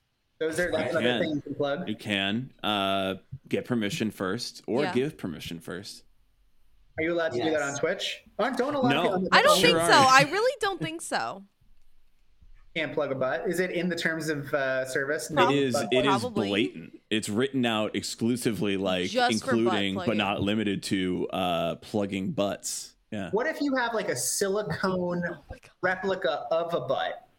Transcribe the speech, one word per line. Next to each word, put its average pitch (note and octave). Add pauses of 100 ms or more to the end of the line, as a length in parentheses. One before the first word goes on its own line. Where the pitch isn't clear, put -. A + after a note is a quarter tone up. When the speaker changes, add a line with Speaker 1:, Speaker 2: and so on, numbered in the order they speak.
(380)
Speaker 1:
Those D#3+
are, F3
that's D#3
Speaker 2:
Right. D#3
Speaker 1:
another E3+
Speaker 3:
You A#2
can. A#2+
Speaker 1:
thing D#3+
you C#3
can C#3+
plug. C#3+
Speaker 3:
You G#2+
can, G#2 (100)
uh, G2 (340)
get G2
permission G#2+
first G2+
or A#2+
Speaker 4:
Yeah. F3+
Speaker 3:
give C#3
permission E2
first. F2 (920)
Speaker 1:
Are D#3+
you E3+
allowed E3
to A#2+
do B2
that D#3+
Speaker 2:
Yes. C#3+
Speaker 1:
on C#3
Twitch? F3 (160)
Aren't, B3
don't C#4
allow C4
Speaker 3:
No. D3+
Speaker 1:
people F3+
on F#3
the -
Speaker 4:
I F#4+
don't D5+
Speaker 3:
Sure A#4+ (120)
Speaker 4:
think F4
so. D#4+
Speaker 3:
are. C4+
Speaker 4:
I C4+
really A4
don't G4
think D#4+
so. E3+ (1300)
Speaker 1:
Can't D3+
plug C#3+
a C3
butt. C3
Is E3+
it F3+
in F3
the E3+
terms D#3+
of, C#3
uh, C3
service? D3
Speaker 3:
It -
Speaker 4:
Prob- A#3+
Speaker 3:
is, C#3
Speaker 1:
Butt C#3
Speaker 3:
it B2+
Speaker 1:
plug? C#3
Speaker 3:
is -
Speaker 4:
Probably. G#2+
Speaker 3:
blatant. G2+
It's G#2+
written B2+
out G#2+
exclusively, G#2+
like, F#2
Speaker 4:
Just A#3+
for C4+
butt A2+
Speaker 3:
including, G#2
but -
Speaker 4:
plugging. G#2+
Speaker 3:
not G2+
limited G2+
to, F#2
uh, E2+
plugging G2+
butts. - (180)
Yeah. G#2+
Speaker 1:
What A#3
if D#4+
you C#4+
have, A#3
like, F#3+
a C#3+
silicone F#3
Speaker 4:
Oh E3+ (120)
my -
God. - (100)
Speaker 1:
replica F#3
of E3+
a D#3
butt G#2+ (120)